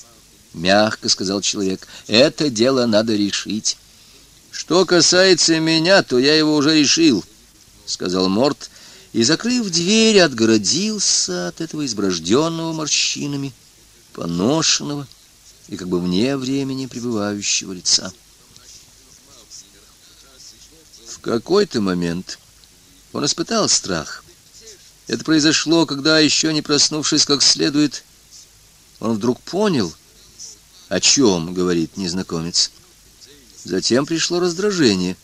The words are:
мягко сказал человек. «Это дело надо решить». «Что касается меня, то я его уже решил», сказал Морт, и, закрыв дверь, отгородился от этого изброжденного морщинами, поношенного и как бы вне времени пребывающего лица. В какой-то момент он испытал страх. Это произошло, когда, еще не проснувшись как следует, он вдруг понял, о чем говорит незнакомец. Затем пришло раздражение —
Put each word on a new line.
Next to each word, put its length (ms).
мягко 560
сказал 320
человек. 460
«Это 420
дело 360
надо 300
решить». 640
«Что 340
касается 720
меня, 440
то 160
я 160
его 200
уже 240
решил», 440
сказал 440
Морт, 400
и, 100
закрыв 460
дверь, 500
отгородился 1300
от 140
этого 240
изброжденного 880
морщинами, 800
поношенного 960
и 80
как 100
бы 140
вне 340
времени 500
пребывающего 840
лица. 400
В 120
какой-то 600
момент 600
он 120
испытал 440
страх. 540
Это 160
произошло, 640
когда, 340
еще 320
не 100
проснувшись 640
как 160
следует, 600
он 140
вдруг 260
понял, 540
о 100
чем 540
говорит 420
незнакомец. 760
Затем 420
пришло 340
раздражение — 840